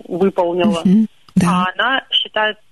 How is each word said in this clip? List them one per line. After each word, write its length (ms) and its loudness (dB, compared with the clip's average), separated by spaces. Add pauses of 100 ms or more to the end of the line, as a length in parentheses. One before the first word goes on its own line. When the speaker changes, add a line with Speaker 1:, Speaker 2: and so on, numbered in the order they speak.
Speaker 1:
выполнила, 760 0
Speaker 2:
Мгм. 240 4 (280)
Да. 120 4
Speaker 1:
а 260 0
она 380 -2
считает, 460 -2 (140)